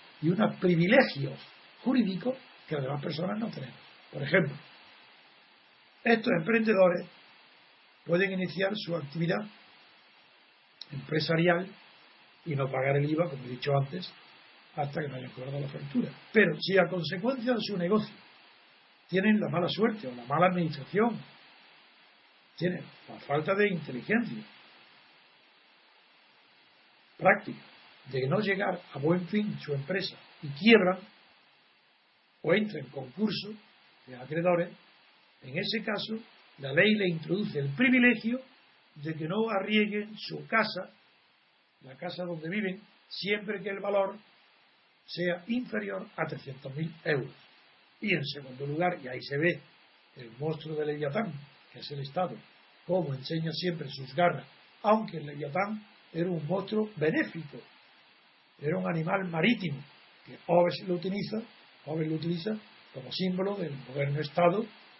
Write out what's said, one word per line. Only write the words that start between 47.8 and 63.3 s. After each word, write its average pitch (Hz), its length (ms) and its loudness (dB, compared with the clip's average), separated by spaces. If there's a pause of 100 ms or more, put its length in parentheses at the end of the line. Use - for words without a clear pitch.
Y 208 120 0
en 143 120 0
segundo 131 400 -10
lugar, 160 380 0
y 127 40 -12
ahí 127 140 -8
se 139 160 -6
ve 156 220 2 (580)
el 117 220 -18
monstruo 156 360 -4
de 151 100 -2
Leviatán, 147 460 2 (400)
que - 80 -18
es - 120 -14
el 139 100 -6
Estado, 151 340 0 (500)
como 175 280 2
enseña 160 380 -2
siempre 160 380 -4
sus - 260 -12
garras, 175 300 4 (380)
aunque 220 340 4
el 143 100 -8
Leviatán 156 580 -4 (280)
era 170 160 0
un 160 160 -2
monstruo 196 520 -2
benéfico, 156 600 0 (1000)
era 156 180 -2
un 185 100 -2
animal 180 420 0
marítimo, 165 520 0 (440)
que - 200 -18
Hobbes 175 420 4
lo 180 80 0
utiliza 190 420 -4 (480)
Hobbes 160 220 -2
lo 156 80 0
utiliza 170 360 -2 (420)
como - 180 -12
símbolo 185 440 0